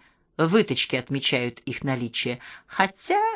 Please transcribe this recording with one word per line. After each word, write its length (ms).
выточки 640
отмечают 640
их 220
наличие, 560
хотя 520